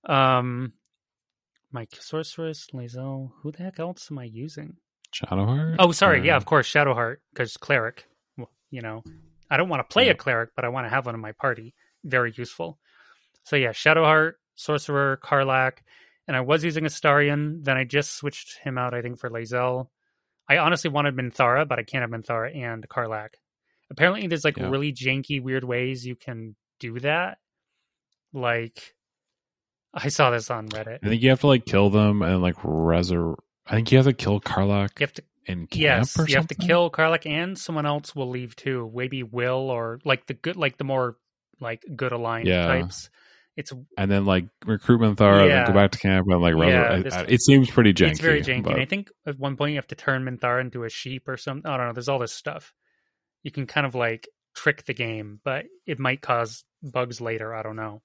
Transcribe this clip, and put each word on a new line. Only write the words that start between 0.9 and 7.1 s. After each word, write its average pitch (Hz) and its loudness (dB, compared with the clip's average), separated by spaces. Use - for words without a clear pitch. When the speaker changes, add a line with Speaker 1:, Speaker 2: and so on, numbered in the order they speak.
Speaker 1:
my 120 -12
sorceress, 160 -10
Lae'zel, 131 -10
who 151 -10
the 175 -14
heck 185 -12
else 175 -10
am 147 -10
I 123 -14
using? 151 -14
Speaker 2:
Shadowheart? 131 -2
Speaker 1:
Oh, 180 6
sorry, 165 4
yeah, 160 4
Speaker 2:
Or 143 4
Speaker 1:
of - -2
course, 143 2
Shadowheart, 127 0